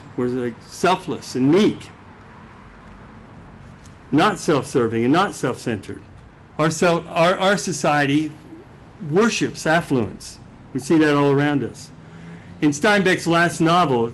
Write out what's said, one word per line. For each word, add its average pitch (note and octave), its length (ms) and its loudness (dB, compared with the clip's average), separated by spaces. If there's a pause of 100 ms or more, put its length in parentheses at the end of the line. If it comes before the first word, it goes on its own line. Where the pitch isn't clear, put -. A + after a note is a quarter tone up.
(160)
was, B2 160 -2
like, B2 220 -4 (140)
selfless - 680 -4
and C3+ 160 2
meek, F#3 380 2 (2250)
not F3 260 2
self-serving A#2 640 0
and B2+ 100 2
not F3 220 0
self-centered. A2+ 680 -6 (560)
Our D#3 140 0
self, E3+ 380 0
our, F3 280 2
our F#3+ 200 2
society D3 760 0 (800)
worships G#3 560 0
affluence. D#3 720 -2 (340)
We B2+ 60 -6
see D#3 200 2
that D3+ 180 4
all C#3+ 160 4
around C#3+ 320 2
us. - 260 -14 (680)
In D3+ 100 4
Steinbeck's F#3 560 2
last E3+ 340 2
novel, D3+ 540 2